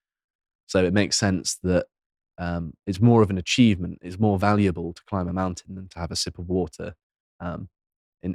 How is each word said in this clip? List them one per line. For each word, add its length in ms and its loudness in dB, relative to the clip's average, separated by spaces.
So 180 2
it 100 2
makes 220 2
sense 480 0
that, 220 2
um, 340 -6
it's 120 -2
more 220 8
of 80 4
an 80 -2
achievement, 640 2
it's 160 -14
more 220 4
valuable 520 2
to 120 -18
climb 240 -4
a 40 -6
mountain 440 -6
than 140 -14
to 100 -12
have 100 -6
a 60 -8
sip 240 -6
of 80 -10
water. 480 -4
Um, 300 -10
in, 100 -4